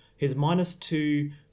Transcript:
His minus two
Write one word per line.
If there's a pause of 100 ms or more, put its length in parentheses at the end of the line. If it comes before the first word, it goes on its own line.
(160)
His
minus
two (220)